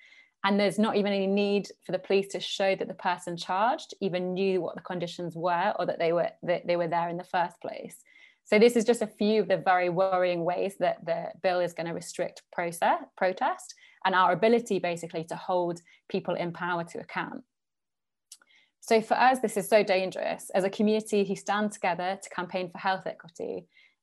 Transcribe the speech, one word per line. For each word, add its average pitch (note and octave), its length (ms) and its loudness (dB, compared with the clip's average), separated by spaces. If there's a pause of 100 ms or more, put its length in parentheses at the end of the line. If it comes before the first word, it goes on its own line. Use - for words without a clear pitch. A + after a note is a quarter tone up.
(440)
And G3+ 140 4
there's G3+ 200 2
not G#3+ 180 2
even G3+ 160 0
any G3 140 0
need G3+ 420 2 (160)
for - 80 -10
the F#3 60 0
police G3 300 0
to F#3 120 -6
show G3 360 0
that - 120 -4
the F#3+ 60 -8
person F3+ 420 -4
charged G#3 640 -2
even F3+ 320 -2
knew F#3 280 0
what - 160 -6
the - 40 -14
conditions E3+ 560 -6
were F3 420 0
or F3+ 80 -2
that - 120 -2
they E3+ 140 2
were, E3+ 180 2 (140)
that E3 220 -2
they F3 100 2
were E3+ 120 0
there E3+ 200 0
in E3+ 80 -6
the F3+ 80 -8
first F3 360 -2
place. - 360 -12 (500)
So G#3+ 120 6
this A#3 180 8
is A3 80 4
just A3+ 180 2
a G#3 40 -2
few G#3+ 340 2
of F3+ 80 0
the F#3+ 100 2
very F3+ 300 2
worrying F3+ 560 2
ways F#3 340 -2
that F3 260 -2
the E3+ 280 -4 (100)
bill F3+ 180 2
is F3 120 -2
gonna E3 220 -6
restrict - 480 -6 (100)
process, F#3+ 500 0 (140)
protest B3+ 580 -2 (300)
and F#3+ 100 2
our F#3 180 6
ability A3 460 2
basically E3+ 460 -6
to E3 120 -10
hold F3 440 -2 (280)
people F#3 260 -2
in E3+ 180 -4
power F3 320 -4
to - 160 -12
account. - 420 -8 (1400)
So A3+ 200 4
for G#3+ 140 0
us, B3+ 260 6
this G#3+ 160 -2
is G3 100 -2
so G#3+ 160 6
dangerous. F#3+ 680 -2
As F#3+ 140 2
a G3 40 2
community G#3+ 560 2
who G3 100 -2
stand G#3 380 -2
together F3+ 500 -2
to - 60 -16
campaign F3+ 420 -6
for - 60 -16
health F#3+ 300 -2
equity, - 600 -10 (360)